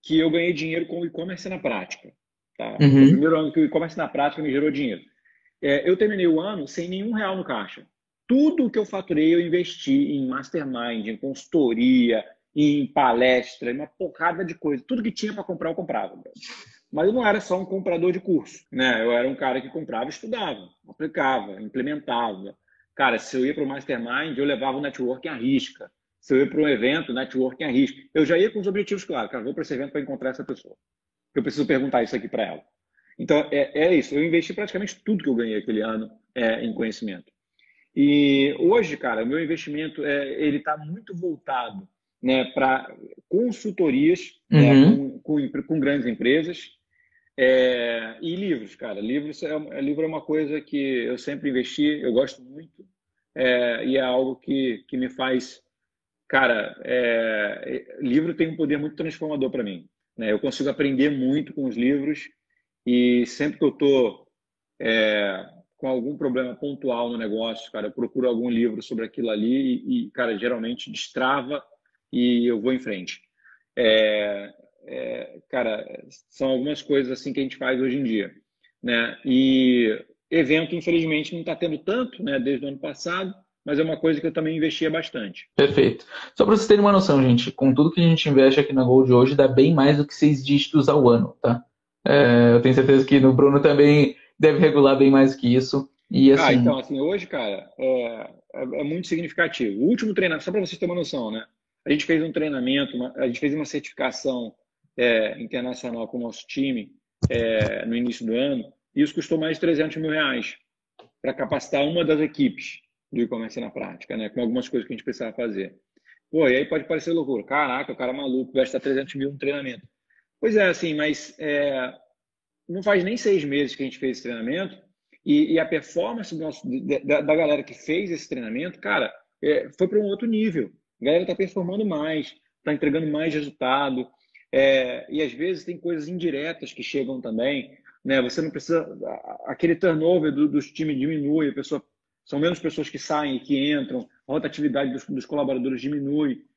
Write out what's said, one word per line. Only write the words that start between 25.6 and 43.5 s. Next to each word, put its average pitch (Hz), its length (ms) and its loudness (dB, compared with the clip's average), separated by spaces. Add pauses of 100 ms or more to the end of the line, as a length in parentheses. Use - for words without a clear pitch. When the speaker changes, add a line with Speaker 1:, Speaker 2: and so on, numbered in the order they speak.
Speaker 1:
Se - 140 -2
eu 131 60 6
ia 135 100 4
pra 147 100 -4
um 151 80 2
evento, 135 460 0
networking 131 500 -4
à - 40 -4
risca. 131 280 2 (160)
Eu 156 140 2
já 170 140 2
ia 208 100 4
com 214 100 -6
os 185 60 -6
objetivos 202 380 -4
claros. 123 260 -6
Cara, 117 140 -10
vou 139 100 -8
pra 165 80 -8
esse 147 140 -6
evento 135 160 -8
pra 147 100 -6
encontrar 131 300 -8
essa 131 120 -12
pessoa. - 320 -14 (600)
Eu 127 80 0
preciso 143 240 -2
perguntar 135 340 0
isso 117 140 -4
aqui 101 120 -6
pra 113 160 -4
ela. 85 180 -8 (580)
Então, - 320 2
é, 143 360 0
é 180 60 4
isso. 139 220 0
Eu 147 80 0
investi 165 280 0
praticamente 202 540 -8
tudo 208 180 -2
que 151 60 -2
eu 127 60 0
ganhei 113 220 -2
aquele 107 240 -4
ano, 110 280 -6 (240)
é, 117 320 -2
em 113 80 -6
conhecimento. 107 580 -8 (640)
E 143 640 4
hoje, 175 400 2
cara, 113 260 -4
o 117 40 -2
meu 156 160 -2
investimento, 156 600 -6
é, 143 380 -4
ele 147 180 0
tá 151 160 -4
muito 175 400 -12
voltado, 127 720 -8 (320)
né, 131 260 0
pra 131 460 -2 (380)
consultorias, 180 1200 0